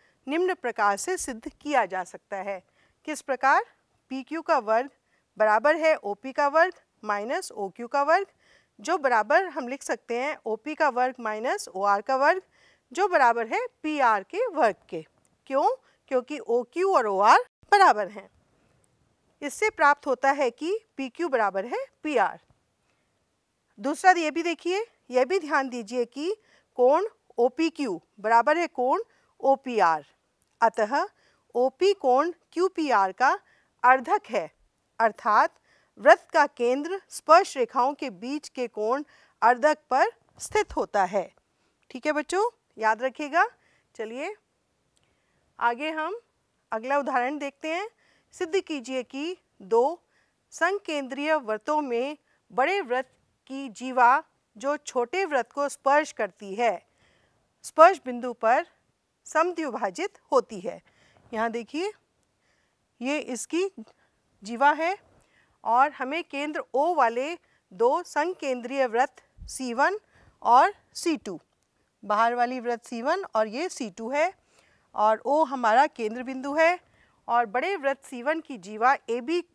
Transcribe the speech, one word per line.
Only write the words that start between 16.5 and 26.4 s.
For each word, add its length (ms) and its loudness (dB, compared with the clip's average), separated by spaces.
और 140 4
ओआर 380 6
बराबर 360 6
हैं। 200 -18
इससे 280 -2
प्राप्त 360 2
होता 260 0
है 200 0
कि 260 -6
पीक्यू 320 -6
बराबर 380 -2
है 180 -6
पीआर। 380 -2
दूसरा 340 0
ये 180 0
भी 120 -4
देखिए, 420 -4
यह 140 4
भी 160 0
ध्यान 280 0
दीजिए 380 -6
कि 280 -8